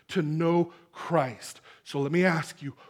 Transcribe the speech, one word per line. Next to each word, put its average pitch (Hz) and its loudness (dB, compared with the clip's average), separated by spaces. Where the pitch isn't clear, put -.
to 190 0
know 170 2
Christ. - -4
So - -6
let 139 -2
me 175 4
ask 165 0
you, 139 -10